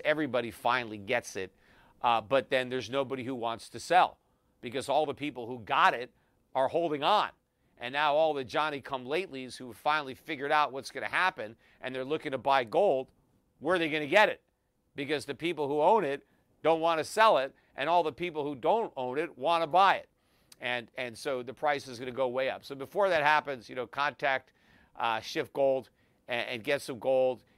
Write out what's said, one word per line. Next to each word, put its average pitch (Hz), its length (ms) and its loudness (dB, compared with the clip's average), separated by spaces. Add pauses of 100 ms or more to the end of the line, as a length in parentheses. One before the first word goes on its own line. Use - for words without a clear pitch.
everybody 131 440 0
finally 117 480 -2
gets 113 380 -4
it. 95 160 -6 (500)
Uh, 117 200 2
but 127 280 0
then 127 200 0
there's 120 200 -6
nobody 131 340 -4
who 131 120 -6
wants 113 340 -8
to 117 100 -14
sell 165 380 4 (440)
because 127 280 -6
all 147 160 2
the 143 80 -6
people 127 320 -8
who 123 140 -10
got 143 340 2
it 123 180 -8 (440)
are 131 120 2
holding 151 360 -2
on. 170 260 2 (500)
And 123 140 -8
now 147 220 2
all 156 180 4
the 139 100 -4
Johnny-come-latelys 135 1120 -6
who 127 100 -14
have 113 100 -16
finally 147 380 -2
figured 143 360 -6
out 151 200 4
what's 131 180 -10
gonna 117 180 -8
happen 139 480 -2 (260)
and 127 120 -8
they're 131 120 -6
looking 151 260 -6
to 131 60 -4
buy 135 260 2
gold, 131 460 2 (500)
where 156 160 0
are 180 40 2
they 165 100 0
gonna 151 180 -2
get 196 220 6
it? 120 120 -8 (540)
Because 143 300 -4
the 139 80 -8
people 147 340 -4
who 147 140 0
own 196 220 6
it 139 200 -4 (380)
don't 160 180 4
wanna 160 240 0
sell 208 360 6
it, 135 160 -2 (200)
and 143 140 -2
all 175 140 4
the 156 80 -2
people 156 320 -6
who 147 100 -4
don't 165 420 0
own 127 220 -4
it 160 200 -6
wanna 165 280 2
buy 180 300 6
it. - 140 -10 (520)
And, 123 260 -4 (100)
and 123 200 -8
so 131 240 -4
the 123 120 -12
price 143 340 -2
is 123 100 -12
gonna 127 140 -8
go 127 160 -2
way 127 220 -2
up. 98 140 -8
So 139 120 -12
before 165 340 -2
that 160 140 2
happens, 143 460 2
you 131 60 -14
know, 123 120 -6
contact, 139 640 -2 (480)
uh, 113 200 0
Schiff 127 320 -6
Gold 135 380 2 (380)
and, 120 200 -4
and 117 160 -8
get 143 200 0
some 131 160 -10
gold, 131 420 2 (160)